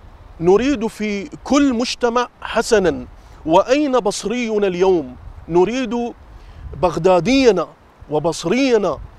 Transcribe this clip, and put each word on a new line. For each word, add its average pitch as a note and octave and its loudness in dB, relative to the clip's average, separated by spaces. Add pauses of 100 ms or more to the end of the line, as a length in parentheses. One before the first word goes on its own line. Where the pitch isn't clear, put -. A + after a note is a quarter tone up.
(400)
نريد G#3 2
في G3+ -6 (160)
كل C#4 2
مجتمع A#3+ -2 (140)
حسناً، F3+ 0 (400)
وأين B3 2
بصرينا G#3 -2
اليوم؟ F3 0 (320)
نريد A#3 0 (680)
بغدادينا F3+ 2 (420)
وبصرينا E3+ 0 (200)